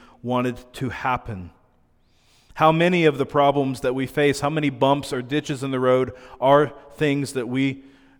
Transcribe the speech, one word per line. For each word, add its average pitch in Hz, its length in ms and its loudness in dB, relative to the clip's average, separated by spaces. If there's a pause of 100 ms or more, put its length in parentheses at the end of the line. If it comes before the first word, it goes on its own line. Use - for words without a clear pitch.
(220)
wanted 123 520 -4
to 131 160 -6
happen. 110 600 -6 (1080)
How 160 160 4
many 170 340 2
of 143 120 4
the 135 80 -2
problems 139 560 0
that 127 140 -2
we 135 100 -2
face, 143 360 0
how 143 100 -2
many 151 180 -2
bumps 135 420 2
or 127 120 -4
ditches 143 400 -4
in 135 80 -6
the 131 80 -2
road 127 340 2 (260)
are 143 340 4 (200)
things 143 400 -2
that 123 140 -6
we, 135 360 -4 (360)